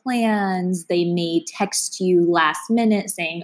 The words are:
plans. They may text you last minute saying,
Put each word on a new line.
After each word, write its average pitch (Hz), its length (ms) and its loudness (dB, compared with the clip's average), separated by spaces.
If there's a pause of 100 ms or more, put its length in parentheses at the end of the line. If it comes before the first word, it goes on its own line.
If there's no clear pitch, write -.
plans. 196 840 0
They 175 200 0
may 170 420 0
text - 520 -4
you 175 300 4
last 160 400 2
minute 220 400 2
saying, 170 340 -6